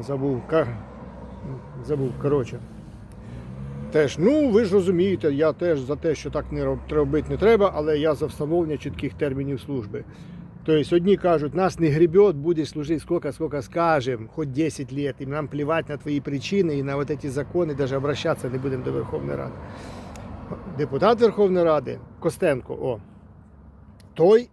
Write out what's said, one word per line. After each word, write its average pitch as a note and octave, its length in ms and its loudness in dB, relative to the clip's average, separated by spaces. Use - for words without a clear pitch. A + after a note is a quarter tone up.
забув, C3 460 -2
Ка-, C3+ 300 2
забув, C3+ 260 0
коротше. B2+ 380 0
Теж, D3 280 2
ну, C#4 320 4
ви A3 140 6
ж F3+ 100 0
розумієте, F3+ 580 2
я D3+ 200 4
теж E3 280 0
за C3 160 -4
те, D#3+ 180 0
що C#3+ 160 -8
так C#3+ 220 -6
не D3 120 -2
роб-, C3+ 140 0
робити D3 400 2
не C#3 60 0
треба, G3+ 380 6
але D3+ 240 0
я D#3 160 2
за D3+ 120 -2
встановлення D3+ 500 -2
чітких C#3 380 -6
термінів C#3 460 -2
служби. B2+ 440 -6
Тобто D#3 320 4
одні F3+ 200 6
кажуть, D3+ 380 2
нас F#3 240 2
не D#3+ 100 4
гребет, E3+ 480 6
будеш D#3 320 0
служити D3+ 320 -4
скільки, E3 320 -2
скільки C#3+ 300 -4
скажем, C3 720 0
хоч D#3 140 -4
десять C3 440 -2
лет, C#3 260 -4
і C#3 80 -10
нам C#3+ 220 -4
плівать D3 400 -2
на D3 80 -6
твої D3 240 -2
причини D3 580 0
і C#3 40 -2
на C#3 140 -2
от C#3+ 240 -2
ці D3+ 80 -6
закони, D3 460 -2
даже C3+ 220 -2
обращатися C#3+ 540 -2
не B2+ 80 -4
будемо C3 260 -4
до C3+ 80 -2
Верховної C#3 460 -4
Ради. C3+ 160 -8
Депутат D3+ 420 4
Верховної F#3+ 440 4
Ради C#3 340 2
Костенко, D3+ 540 0
о, B2 240 -4
той A3 380 6